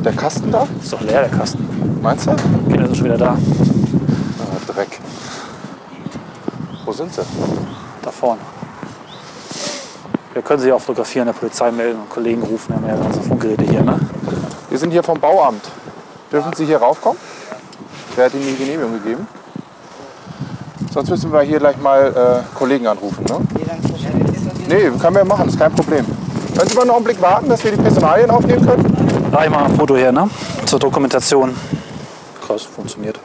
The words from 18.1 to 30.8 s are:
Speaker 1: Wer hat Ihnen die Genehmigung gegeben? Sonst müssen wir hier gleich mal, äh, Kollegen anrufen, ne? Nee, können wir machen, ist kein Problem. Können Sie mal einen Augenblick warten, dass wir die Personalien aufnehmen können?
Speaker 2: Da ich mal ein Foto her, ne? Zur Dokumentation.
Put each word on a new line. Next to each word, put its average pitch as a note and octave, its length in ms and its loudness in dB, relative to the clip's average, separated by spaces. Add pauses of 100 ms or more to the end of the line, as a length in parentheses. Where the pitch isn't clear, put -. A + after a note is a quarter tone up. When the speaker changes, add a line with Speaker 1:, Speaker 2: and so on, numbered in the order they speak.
Speaker 1:
Wer B2 100 4
hat B2+ 80 2
Ihnen C#3 120 -4
die C3+ 120 -2
Genehmigung C3+ 440 -2
gegeben? A#2+ 240 -4 (1700)
Sonst C#3 180 -2
müssen E3 220 -2
wir D3+ 100 4
hier D3+ 180 2
gleich C#3+ 180 4
mal, C3 680 4
äh, - 140 -14
Kollegen C3 300 2
anrufen, G2+ 380 -2
ne? D3 140 -2 (1300)
Nee, F3+ 220 4 (100)
können E3+ 160 4
wir G3+ 80 6
machen, G#3 240 2
ist - 120 0
kein D#3+ 140 4
Problem. D#3 300 2 (540)
Können F#3 100 4
Sie F#4+ 80 0
mal A4 60 4
einen B3 100 4
Augenblick A#3 300 2
warten, F#3+ 260 4
dass A#3 160 2
wir A3 80 2
die G#3 100 0
Personalien F#3+ 500 6
aufnehmen A#3+ 340 4
können? - 680 2
Speaker 2:
Da D3 140 4
ich D#3 60 2
mal C#3+ 140 2
ein C3+ 120 2
Foto C#3+ 180 4
her, B2+ 160 6
ne? D#3 160 4 (380)
Zur C3+ 140 2
Dokumentation. C3+ 760 2 (920)